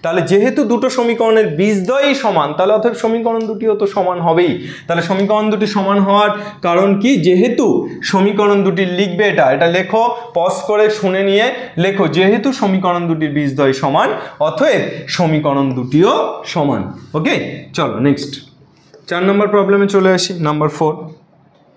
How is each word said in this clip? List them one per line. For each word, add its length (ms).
তাহলে 200
যেহেতু 420
দুটো 260
সমীকরণের 580
বীজদ্বয়ই 680
সমান, 380
তাহলে 200
অতএব 200
সমীকরণ 540
দুটিও 280
তো 120
সমান 320
হবেই। 480
তাহলে 160
সমীকরণ 460
দুটি 180
সমান 320
হওয়ার 300
কারণ 380
কি? 120
যেহেতু 380
সমীকরণ 600
দুটি 220
লিখবে 460
এটা, 200
এটা 160
লেখো, 360
পজ 200
করে 220
শুনে 340
নিয়ে 220
লেখো, 300
যেহেতু 460
সমীকরণ 540
দুটির 300
বীজদ্বয় 360
সমান, 360
অতএব 420
সমীকরণ 680
দুটিও 680
সমান। 360
ওকে, 600
চলো 260
নেক্সট, 320
চার 160
নম্বর 240
প্রবলেমে 400
চলে 300
আসি, 140
নাম্বার 220
ফোর। 240